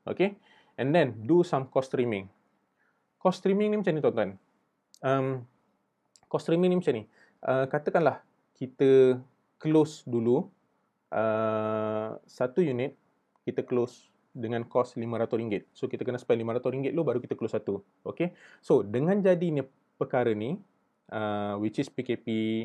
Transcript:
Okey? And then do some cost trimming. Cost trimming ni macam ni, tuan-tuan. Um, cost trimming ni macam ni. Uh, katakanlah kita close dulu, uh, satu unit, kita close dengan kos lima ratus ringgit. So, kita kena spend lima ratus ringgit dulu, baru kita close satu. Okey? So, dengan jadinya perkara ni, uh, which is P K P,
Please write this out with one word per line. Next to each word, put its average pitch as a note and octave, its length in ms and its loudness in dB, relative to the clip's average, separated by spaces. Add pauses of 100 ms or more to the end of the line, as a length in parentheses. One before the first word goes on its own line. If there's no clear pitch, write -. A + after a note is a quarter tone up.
Okey? F#3+ 320 -2 (400)
And C3+ 160 0
then B2+ 320 2
do E3+ 160 6
some C3+ 240 -2
cost C3+ 240 -2
trimming. A2 400 -2 (880)
Cost F#3 240 0
trimming G#3 320 2
ni - 80 0
macam F3 80 0
ni, D#3 80 0
tuan-tuan. A2 320 0 (720)
Um, C3 400 0 (880)
cost D3 160 -4
trimming F3 240 2
ni F3+ 80 2
macam D#3 160 0
ni. G#2 160 -8 (320)
Uh, C3 240 0
katakanlah D3 560 0 (320)
kita C3 640 6 (400)
close D#3 480 2
dulu, A#2+ 400 2 (640)
uh, A2 1120 -2
satu B2+ 400 -2
unit, C3 320 -2 (480)
kita A#2+ 240 -6
close - 480 -4 (160)
dengan A#2 320 -6
kos B2 320 0
lima A#2 240 -6
ratus A2+ 160 -2
ringgit. A2+ 400 -4
So, B2+ 160 -6
kita A#2 160 -6
kena B2 160 -6
spend A#2 160 2
lima A2+ 160 -4
ratus B2+ 160 -2
ringgit C3+ 240 -4
dulu, D#3 160 0
baru A#2+ 80 0
kita - 160 -6
close A2+ 240 -4
satu. G2 240 -4 (240)
Okey? F3 240 -4 (320)
So, A#2 240 2
dengan E3+ 400 0
jadinya E3 400 0 (320)
perkara B2+ 400 0
ni, B2 160 -4 (560)
uh, G#2 480 -4
which G#2+ 240 -2
is C#3 80 -6
P B2+ 160 -8
K A#2 80 -2
P, - 120 -10 (380)